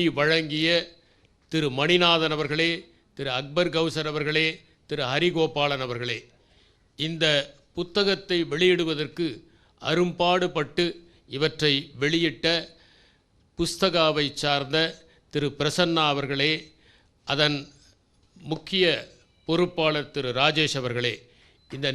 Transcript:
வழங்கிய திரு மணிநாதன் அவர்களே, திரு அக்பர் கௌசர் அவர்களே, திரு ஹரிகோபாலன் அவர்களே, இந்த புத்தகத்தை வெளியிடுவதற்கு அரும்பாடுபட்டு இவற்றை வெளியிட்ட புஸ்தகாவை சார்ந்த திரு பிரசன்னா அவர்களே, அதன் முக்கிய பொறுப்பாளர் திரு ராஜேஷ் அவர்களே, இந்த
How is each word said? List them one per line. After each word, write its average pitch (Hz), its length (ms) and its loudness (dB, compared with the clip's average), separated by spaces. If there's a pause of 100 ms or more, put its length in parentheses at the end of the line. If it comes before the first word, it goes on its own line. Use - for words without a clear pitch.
(180)
வழங்கிய 156 500 0 (840)
திரு 156 160 0 (100)
மணிநாதன் 165 580 4
அவர்களே, 156 320 0 (500)
திரு 135 200 -6
அக்பர் 151 360 -2
கௌசர் 156 360 -2
அவர்களே, 151 340 0 (460)
திரு 147 140 -4
ஹரிகோபாலன் 143 840 0
அவர்களே, 120 300 -4 (840)
இந்த 160 260 -4 (520)
புத்தகத்தை 190 600 0 (140)
வெளியிடுவதற்கு 165 760 0 (560)
அரும்பாடுபட்டு 175 1000 0 (520)
இவற்றை 151 360 0 (300)
வெளியிட்ட 160 440 0 (1120)
புஸ்தகாவை 160 680 2 (160)
சார்ந்த 143 360 0 (540)
திரு 147 260 -2
பிரசன்னா 160 460 0 (100)
அவர்களே, 139 380 0 (720)
அதன் 147 320 0 (760)
முக்கிய 180 500 -2 (640)
பொறுப்பாளர் 160 680 0
திரு 127 240 -4
ராஜேஷ் 147 400 2
அவர்களே, 120 340 -2 (560)
இந்த 139 240 -6